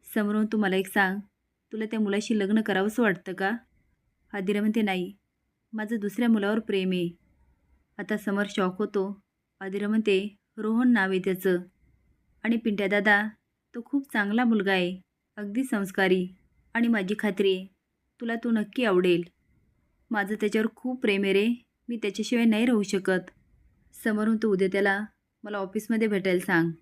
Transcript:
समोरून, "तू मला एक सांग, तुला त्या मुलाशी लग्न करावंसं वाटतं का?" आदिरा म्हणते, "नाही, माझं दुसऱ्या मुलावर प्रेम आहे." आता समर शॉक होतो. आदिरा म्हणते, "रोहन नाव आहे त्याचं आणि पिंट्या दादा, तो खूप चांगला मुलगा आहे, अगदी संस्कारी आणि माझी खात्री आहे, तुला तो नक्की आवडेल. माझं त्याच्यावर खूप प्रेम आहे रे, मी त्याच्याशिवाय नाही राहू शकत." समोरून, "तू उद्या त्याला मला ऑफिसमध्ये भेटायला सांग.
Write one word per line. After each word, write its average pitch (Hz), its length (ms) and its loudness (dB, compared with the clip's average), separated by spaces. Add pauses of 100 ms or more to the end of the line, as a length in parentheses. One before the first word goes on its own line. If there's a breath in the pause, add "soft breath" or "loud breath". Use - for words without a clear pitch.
समोरून, 214 380 0
"तू 214 120 -2
मला 190 180 2
एक 190 120 0
सांग, 196 320 0 (540)
तुला 220 120 -4
त्या 220 140 -4
मुलाशी 208 400 0
लग्न 208 220 2
करावंसं 208 420 0
वाटतं 185 300 -2
का?" 190 180 -2 (840)
आदिरा 202 260 -2
म्हणते, 220 220 0
"नाही, 190 300 -2 (640)
माझं 214 260 -6
दुसऱ्या 233 300 0
मुलावर 214 320 2
प्रेम 190 300 -2
आहे." 175 180 -2 (880)
आता 208 200 -6
समर 202 320 -2
शॉक 185 300 -2
होतो. 190 260 -2 (560)
आदिरा 196 260 -4
म्हणते, 214 300 2 (400)
"रोहन 226 340 2
नाव 196 180 4
आहे 190 100 2
त्याचं 185 380 0 (840)
आणि 226 140 0
पिंट्या 208 300 -2
दादा, 202 340 4 (520)
तो 240 120 -10
खूप 277 280 -4
चांगला 220 300 0
मुलगा 208 280 2
आहे, 185 280 0 (380)
अगदी 208 260 -6
संस्कारी 190 640 0 (500)
आणि 233 120 0
माझी 208 320 0
खात्री 196 360 0
आहे, 190 100 -10 (540)
तुला 233 240 -4
तो 240 80 -4
नक्की 214 340 -2
आवडेल. 180 360 4 (920)
माझं 208 240 -2
त्याच्यावर 220 400 0
खूप 254 260 -8
प्रेम 202 220 2
आहे 196 100 2
रे, 196 140 4 (420)
मी 240 80 -6
त्याच्याशिवाय 220 480 -2
नाही 220 200 4
राहू 226 180 2
शकत." 185 460 -2 (680)
समोरून, 214 420 0
"तू 220 140 0
उद्या 190 200 2
त्याला 196 280 2 (440)
मला 208 140 -8
ऑफिसमध्ये 214 500 -2
भेटायला 190 340 0
सांग. 170 300 2 (100)